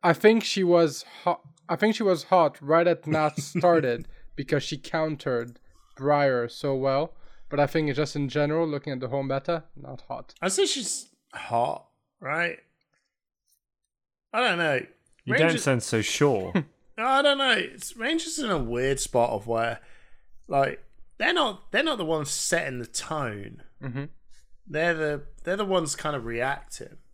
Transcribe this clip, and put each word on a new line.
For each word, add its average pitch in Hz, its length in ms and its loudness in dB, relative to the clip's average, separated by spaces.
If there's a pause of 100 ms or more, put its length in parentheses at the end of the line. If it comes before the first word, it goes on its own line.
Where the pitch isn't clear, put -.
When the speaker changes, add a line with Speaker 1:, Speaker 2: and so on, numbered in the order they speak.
Speaker 1:
I 175 100 6
think 214 320 6
she 190 200 0
was 170 400 4 (200)
hot. 175 160 0 (280)
I 170 80 -2
think 214 200 2
she - 60 -4
was 185 220 2
hot 165 360 4
right 156 260 4
at 165 200 0
match 151 300 2
Speaker 2:
<laughs> - 20 -4
Speaker 1:
started 151 720 2 (280)
because 143 260 -2
she - 160 -8
countered 139 800 -4 (380)
Briar 135 520 2
so 139 260 -4
well. 135 400 0 (340)
But 143 120 0
I 143 80 6
think 151 260 0
just 151 220 -2
in 143 120 -2
general, 151 380 0
looking 147 260 -6
at 127 80 -6
the 131 80 -6
whole 135 140 -2
meta, 135 420 -4 (120)
not 135 320 -14
hot. 123 340 -12
Speaker 3:
I 185 60 0
say 381 180 2
she's - 440 -6 (220)
hot, - 540 -2 (340)
right? 165 380 -4 (1700)
I 220 80 -2
don't 202 180 2
know. 151 220 2 (440)
Speaker 2:
You 127 100 -2
Speaker 3:
Rangers 165 180 4
Speaker 2:
don't - 80 -2
sound 131 240 2
so 113 180 0
sure. 101 500 2 (260)
Speaker 3:
<laughs> - 200 -20
I 262 240 2
don't 285 160 4
know. 269 140 2
It's, - 440 -4
Rangers 320 440 -4
in 240 100 -2
a 175 80 2
weird 123 400 0
spot 120 320 2
of 104 160 -6
where, 117 320 -2 (680)
like, 139 340 0 (360)
they're 269 160 0
not, 247 360 -2
they're 220 140 2
not 294 140 -2
the 185 60 -2
ones 156 260 -2
setting 139 500 -2
the 117 60 -8
tone. 110 760 -6 (200)
Speaker 1:
Mm-hmm. 135 220 -8 (640)
Speaker 3:
They're 165 280 0
the, 151 280 -2 (220)
they're 180 120 -2
the 208 80 -2
ones 180 300 0
kind 151 220 -4
of 120 80 -6
reacting. 123 720 -6 (180)